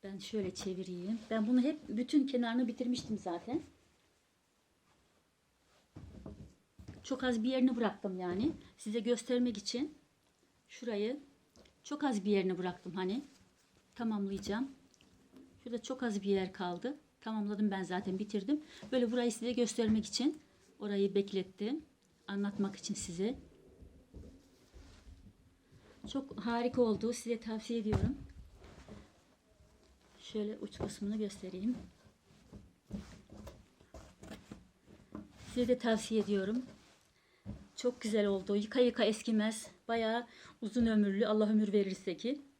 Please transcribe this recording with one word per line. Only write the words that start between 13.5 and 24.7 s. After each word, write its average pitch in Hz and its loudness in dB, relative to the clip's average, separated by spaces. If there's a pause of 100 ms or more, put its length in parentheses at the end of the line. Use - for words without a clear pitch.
Tamamlayacağım. 208 -2 (880)
Şurada 233 -4
çok 262 -6
az 208 0
bir 196 -2
yer 190 2
kaldı. 185 -4 (240)
Tamamladım 208 0
ben 190 -2
zaten, 190 -2
bitirdim. 214 0 (280)
Böyle 240 4
burayı 240 2
size 233 -2
göstermek 220 2
için 302 0 (380)
orayı 202 2
beklettim. 196 0 (420)
Anlatmak 202 -2
için - -6
size. 190 -2 (2750)